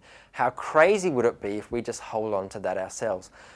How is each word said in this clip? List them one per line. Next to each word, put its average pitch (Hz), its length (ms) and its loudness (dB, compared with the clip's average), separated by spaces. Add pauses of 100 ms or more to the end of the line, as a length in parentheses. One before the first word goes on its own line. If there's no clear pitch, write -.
(300)
How 127 200 0
crazy 180 600 4
would 123 140 2
it 117 160 0
be 104 160 -4
if 104 160 -10
we 120 100 -4
just 117 180 -8
hold 110 320 -6
on 95 180 -2
to 107 100 -12
that 92 180 -2
ourselves? 95 540 -6 (240)